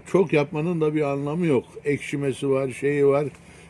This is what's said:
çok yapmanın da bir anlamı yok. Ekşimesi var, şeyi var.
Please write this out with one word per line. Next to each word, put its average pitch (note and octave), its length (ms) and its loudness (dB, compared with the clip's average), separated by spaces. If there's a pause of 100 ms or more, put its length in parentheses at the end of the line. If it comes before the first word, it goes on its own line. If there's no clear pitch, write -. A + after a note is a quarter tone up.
(120)
çok F3 220 2
yapmanın D#3 480 0
da D3+ 140 0
bir D3+ 60 0
anlamı C#3+ 440 -2
yok. C3+ 200 2 (200)
Ekşimesi C#3+ 640 -2
var, C3+ 220 0
şeyi C#3+ 340 0
var. C#3 220 4 (420)